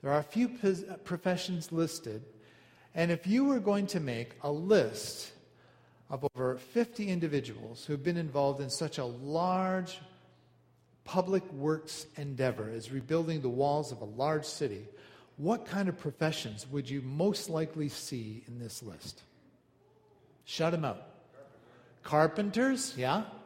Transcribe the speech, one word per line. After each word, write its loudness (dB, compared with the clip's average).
There 0
are 6
a 0
few 2
pos-, 2
professions -2
listed, -2
and 4
if 0
you 6
were 4
going 2
to 0
make -4
a 0
list 2
of -4
over 0
fifty -2
individuals -2
who've -2
been 2
involved 2
in -4
such -2
a -2
large 0
public 2
works -2
endeavor -2
as -8
rebuilding 0
the 0
walls 2
of -10
a -8
large 0
city, -4
what 0
kind 0
of -2
professions -2
would -4
you -4
most 0
likely -2
see -8
in -10
this -10
list? -14
Shout 2
'em 0
out. -2
Carpenters, 4
yeah. 2